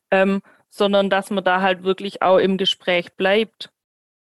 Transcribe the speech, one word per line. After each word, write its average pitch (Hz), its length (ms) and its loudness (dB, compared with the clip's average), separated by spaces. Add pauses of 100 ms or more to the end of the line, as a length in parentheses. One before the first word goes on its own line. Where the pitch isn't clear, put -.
(100)
Ähm, 196 320 2 (280)
sondern 202 400 0
dass 190 200 -2
man 190 140 -4
da 185 180 0
halt 185 220 0
wirklich 190 380 -4
auch 185 160 4
im 190 200 0
Gespräch 185 560 -4
bleibt 202 560 -2 (640)